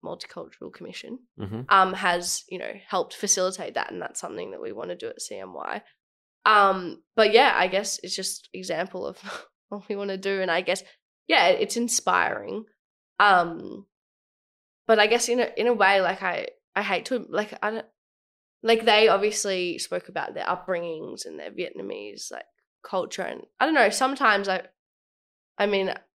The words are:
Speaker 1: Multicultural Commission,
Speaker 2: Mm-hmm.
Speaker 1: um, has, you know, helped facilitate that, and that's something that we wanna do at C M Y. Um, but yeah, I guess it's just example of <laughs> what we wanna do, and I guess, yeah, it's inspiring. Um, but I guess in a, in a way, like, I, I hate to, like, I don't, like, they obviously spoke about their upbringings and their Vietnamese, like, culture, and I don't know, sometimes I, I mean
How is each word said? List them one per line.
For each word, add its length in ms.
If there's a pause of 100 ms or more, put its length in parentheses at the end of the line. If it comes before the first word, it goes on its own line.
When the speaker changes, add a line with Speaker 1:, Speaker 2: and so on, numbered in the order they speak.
Speaker 1:
Multicultural 680
Commission, 480 (200)
Speaker 2:
Mm-hmm. 300
Speaker 1:
um, 240
has, 560
you 100
know, 120 (160)
helped 280
facilitate 580
that, 180
and 100
that's 180
something 320
that 100
we 100
wanna 240
do 120
at 140
C 160
M 160
Y. 280 (640)
Um, 580 (120)
but 180
yeah, 220
I 120
guess 360
it's 120
just 380
example 540
of 120
<laughs> 500
what 200
we 60
wanna 220
do, 240
and 100
I 100
guess, 220 (440)
yeah, 200
it's 280
inspiring. 920 (540)
Um, 680 (1000)
but 120
I 80
guess 220
in 100
a, 180
in 100
a 60
way, 280
like, 200
I, 280 (260)
I 80
hate 220
to, 240
like, 340
I 80
don't, 140 (760)
like, 240
they 220
obviously 720
spoke 300
about 260
their 100
upbringings 800
and 140
their 120
Vietnamese, 800
like, 140 (380)
culture, 400
and 180 (180)
I 60
don't 80
know, 160
sometimes 580
I, 200 (920)
I 80
mean 280 (240)